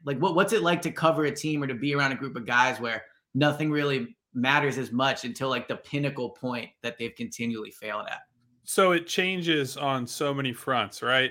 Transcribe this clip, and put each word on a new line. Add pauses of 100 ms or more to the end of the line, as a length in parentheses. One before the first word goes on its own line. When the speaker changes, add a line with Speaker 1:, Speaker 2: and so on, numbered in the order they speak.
Speaker 1:
Like,
what,
what's
it
like
to
cover
a
team
or
to
be
around
a
group
of
guys
where (300)
nothing
really (180)
matters
as
much
until,
like,
the
pinnacle
point (120)
that
they've
continually
failed
at? (440)
Speaker 2:
So
it
changes
on
so
many
fronts,
right?